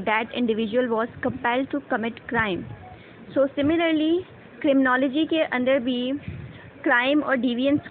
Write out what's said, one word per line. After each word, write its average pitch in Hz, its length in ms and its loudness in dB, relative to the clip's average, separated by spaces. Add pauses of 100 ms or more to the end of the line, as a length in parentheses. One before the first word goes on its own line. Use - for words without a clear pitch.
that 226 320 -2
individual 226 540 0
was 226 180 -2 (140)
compelled 247 480 -2
to 285 80 -4 (100)
commit 226 260 -4 (140)
crime। 220 300 0 (720)
So 277 120 4 (120)
similarly, 320 520 2 (500)
criminology 269 640 4
के 320 180 2
अंदर 254 360 2
भी 247 320 -2 (720)
crime 269 380 4
और 254 140 0
deviance 262 560 0